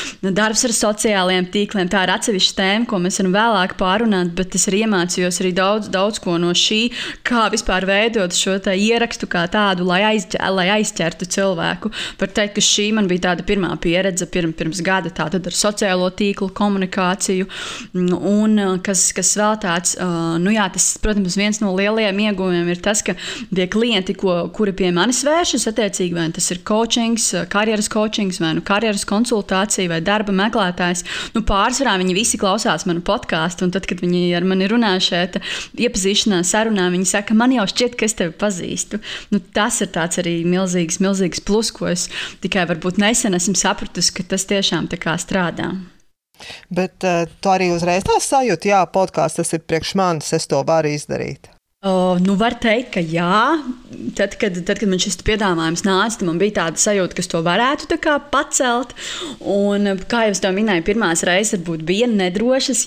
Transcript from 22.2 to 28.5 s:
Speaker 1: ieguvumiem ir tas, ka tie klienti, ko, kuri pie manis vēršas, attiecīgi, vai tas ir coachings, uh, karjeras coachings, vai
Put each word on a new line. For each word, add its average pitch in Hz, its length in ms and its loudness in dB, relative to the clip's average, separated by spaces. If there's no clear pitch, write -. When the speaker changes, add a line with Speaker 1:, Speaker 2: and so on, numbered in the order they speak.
Speaker 1:
ieguvumiem 180 460 0
ir 175 120 -4
tas, 214 220 0
ka 185 100 -2
tie 180 220 0
klienti, 202 400 0
ko, 180 180 0
kuri 196 260 -2
pie 190 160 0
manis 202 340 2
vēršas, 302 440 2
attiecīgi, 190 480 -2
vai 165 140 -2
tas - 200 -4
ir 180 140 -6
coachings, 226 680 0
uh, 175 160 -2
karjeras 214 420 0
coachings, 214 500 -2
vai 160 160 0